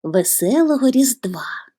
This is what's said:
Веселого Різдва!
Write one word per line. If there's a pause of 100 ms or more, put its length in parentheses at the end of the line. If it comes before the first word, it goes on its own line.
Веселого
Різдва! (300)